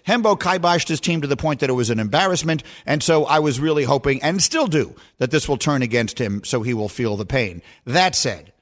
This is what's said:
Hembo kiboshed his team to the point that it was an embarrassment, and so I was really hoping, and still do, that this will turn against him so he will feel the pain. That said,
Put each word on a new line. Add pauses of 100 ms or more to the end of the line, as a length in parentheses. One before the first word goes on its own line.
Hembo
kiboshed
his
team
to
the
point
that
it
was
an
embarrassment, (240)
and
so
I
was
really
hoping,
and
still
do, (240)
that
this
will
turn
against
him
so
he
will
feel
the
pain. (220)
That
said,